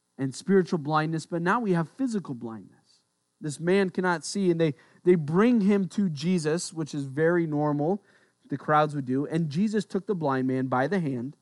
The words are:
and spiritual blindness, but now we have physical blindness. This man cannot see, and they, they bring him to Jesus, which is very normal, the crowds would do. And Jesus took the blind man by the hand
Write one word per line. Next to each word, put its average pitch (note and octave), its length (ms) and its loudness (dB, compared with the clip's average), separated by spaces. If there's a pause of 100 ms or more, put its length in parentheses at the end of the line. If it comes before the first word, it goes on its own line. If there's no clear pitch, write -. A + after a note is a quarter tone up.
(180)
and C3 160 -4
spiritual F#3 460 0
blindness, D#3 460 -2
but E3+ 160 -4
now G3 180 2
we G3+ 140 0
have E3 160 0
physical G#3+ 440 -4
blindness. A2+ 680 -14 (400)
This D3 180 -8
man F#3 300 2
cannot F3+ 340 -2
see, G3 260 0
and E3 120 2
they, D#3 140 2 (280)
they F3+ 120 6
bring F#3+ 440 4
him G3 300 2
to G3 200 0
Jesus, D#3 640 -2
which D#3+ 240 -8
is C#3+ 100 -4
very D#3+ 400 2
normal, D3+ 560 0 (460)
the C#3 100 -6
crowds D3+ 380 2
would C#3 100 -4
do. C3 200 -2
And E3 240 -2
Jesus G3+ 340 0
took F#3 220 -6
the G#3+ 100 -2
blind C3 320 0
man C3 200 -2
by B2+ 200 0
the F#3 140 0
hand C3+ 400 -6